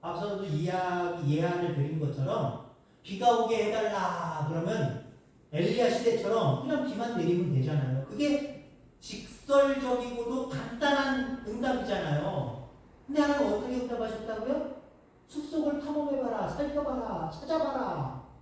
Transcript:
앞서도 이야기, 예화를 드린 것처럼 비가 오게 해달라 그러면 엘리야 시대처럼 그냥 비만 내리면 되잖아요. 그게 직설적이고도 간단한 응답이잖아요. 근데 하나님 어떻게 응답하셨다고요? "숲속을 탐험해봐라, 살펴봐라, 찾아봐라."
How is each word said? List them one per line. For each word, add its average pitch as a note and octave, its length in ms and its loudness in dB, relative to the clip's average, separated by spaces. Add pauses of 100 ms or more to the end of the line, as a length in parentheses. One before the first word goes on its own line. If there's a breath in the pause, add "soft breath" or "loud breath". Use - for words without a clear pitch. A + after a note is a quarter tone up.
앞서도 F#3+ 440 -2
이야기, F3 920 0
예화를 F3 380 2
드린 D3+ 240 0
것처럼 C#3 680 -2 (340 soft breath)
비가 A3+ 380 4
오게 A3 260 2
해달라 G3 840 0
그러면 E3 560 0 (460)
엘리야 A3+ 380 4
시대처럼 A3+ 760 2
그냥 D4+ 180 0
비만 A#3 320 -4
내리면 F3 360 2
되잖아요. C3+ 520 2
그게 C#4+ 640 -2 (300)
직설적이고도 B3+ 1500 0
간단한 C4 1000 0
응답이잖아요. F#3+ 1200 -2 (380)
근데 D4 160 2
하나님 C#4+ 320 4
어떻게 B3+ 220 -2
응답하셨다고요? A#3 1000 -4 (520)
"숲속을 D4 520 -2
탐험해봐라, C#4+ 680 -2
살펴봐라, B3+ 800 -2
찾아봐라." C4+ 1000 -2 (140)